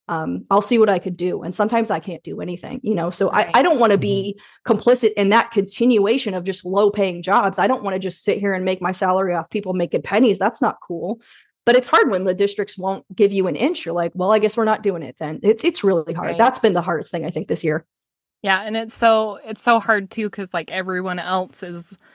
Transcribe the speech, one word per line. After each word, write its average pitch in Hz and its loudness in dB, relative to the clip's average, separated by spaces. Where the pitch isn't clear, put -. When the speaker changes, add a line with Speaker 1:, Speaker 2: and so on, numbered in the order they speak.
Speaker 1:
Um, 170 -6
I'll 202 4
see 233 2
what 220 6
I 190 4
could 180 -8
do." 175 -4
And 175 -8
sometimes 220 0
I 170 -2
can't 170 -12
do 151 -10
anything, 175 -10
you 214 -2
know? 170 -2
So 190 0
Speaker 2:
Right. 208 0
Speaker 1:
I, 240 6
I - 6
don't 302 4
wanna 214 4
be 127 -2
Speaker 3:
Mm-hmm. 214 2
Speaker 1:
complicit 240 4
in 202 4
that 220 4
continuation 214 2
of 180 -8
just 185 -8
low 196 2
paying 190 -2
jobs. 196 2
I 190 2
don't 254 0
wanna 190 -4
just 185 -6
sit 202 0
here 196 0
and 185 -4
make 185 -2
my 180 -2
salary 185 0
off 170 -4
people 196 -4
making 175 -2
pennies. 208 2
That's 208 -2
not 208 0
cool. 175 -8
But 240 6
it's - 2
hard 320 4
when 185 0
the 185 2
districts 202 -2
won't 190 -6
give 202 4
you 190 2
an 165 -2
inch. 330 -2
You're 165 -4
like, 170 -2
"Well, 180 0
I 220 6
guess 208 0
we're 220 0
not 214 0
doing 180 -2
it 127 -14
then." 156 -8
It's, 220 4
it's - 0
really 185 2
hard. 165 -6
Speaker 2:
Right. 170 -4
Speaker 1:
That's 240 4
been 214 2
the 175 0
hardest 170 -4
thing, 170 -6
I 147 -6
think, - -6
this 175 -4
year. 156 -2
Speaker 2:
Yeah. 190 0
And 220 -6
it's 226 -8
so, 220 2
it's 214 -14
so 233 4
hard 202 -2
too, 214 -6
'cause, 190 -12
like, 170 -6
everyone 185 -4
else 185 -4
is, 175 -12